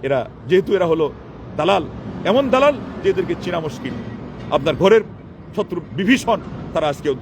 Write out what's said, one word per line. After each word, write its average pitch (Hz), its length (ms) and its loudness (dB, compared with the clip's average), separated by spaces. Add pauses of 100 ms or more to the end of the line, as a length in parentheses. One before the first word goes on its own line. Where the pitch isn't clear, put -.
এরা 131 280 0 (180)
যেহেতু 185 260 4
এরা 180 120 4
হলো 160 260 2 (440)
দালাল, 170 280 2 (400)
এমন 240 260 4
দালাল 277 240 6 (300)
যে 190 60 4
এদেরকে 170 320 0
চেনা 175 180 -4
মুশকিল। 143 320 -8 (580)
আপনার 143 260 2
ঘরের 196 240 8 (560)
শত্রু 175 240 -4 (160)
বিভীষণ 190 440 2 (340)
তারা 156 140 2
আজকে 143 340 -2